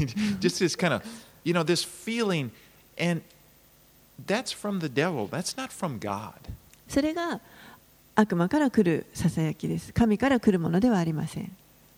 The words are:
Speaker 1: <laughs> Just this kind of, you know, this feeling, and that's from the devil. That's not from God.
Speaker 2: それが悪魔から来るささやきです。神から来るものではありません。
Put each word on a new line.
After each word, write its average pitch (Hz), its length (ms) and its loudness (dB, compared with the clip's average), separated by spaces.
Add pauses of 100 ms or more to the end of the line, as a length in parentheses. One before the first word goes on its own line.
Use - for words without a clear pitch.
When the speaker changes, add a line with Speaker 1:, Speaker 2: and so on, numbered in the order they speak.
(100)
Speaker 1:
<laughs> 208 300 -2
Just 175 240 2
this 156 120 0
kind 147 180 2
of, 101 100 -2 (400)
you 170 80 2
know, 170 100 2
this 160 240 2
feeling, 196 640 -2 (480)
and 170 240 0 (1040)
that's 240 260 -2
from 202 280 -6
the 165 60 -2
devil. 135 420 0
That's - 280 -6
not 262 140 -8
from 147 300 -6
God. 101 320 -4 (560)
Speaker 2:
そ 277 140 0
れ 311 120 -2
が 339 260 -4 (760)
悪 214 220 4
魔 170 120 2
か 294 120 2
ら 277 100 4
来 214 140 4
る 165 280 0
さ - 160 0
さ 160 140 0
や 156 120 0
き - 120 -8
で 160 140 -2
す。 - 120 -14
神 214 260 4
か 254 100 2
ら 269 100 4
来 214 140 4
る 180 80 2
も 160 80 0
の 165 100 2
で 233 100 4
は 214 100 4
あ 170 60 2
り 165 80 0
ま 156 140 -2
せ - 140 -8
ん。 175 100 -10 (480)